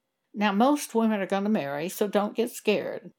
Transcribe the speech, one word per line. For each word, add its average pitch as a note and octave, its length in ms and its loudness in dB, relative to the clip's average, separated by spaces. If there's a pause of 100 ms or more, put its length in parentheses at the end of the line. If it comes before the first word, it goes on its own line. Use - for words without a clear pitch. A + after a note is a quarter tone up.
(320)
Now, G#3 200 2
most C4+ 420 2
women A3 260 2
are F#3 60 -2
gonna G3 220 -2
marry, D3 400 -2
so G#3 180 -2
don't G#3 300 0
get A#3 140 -2
scared - 680 -4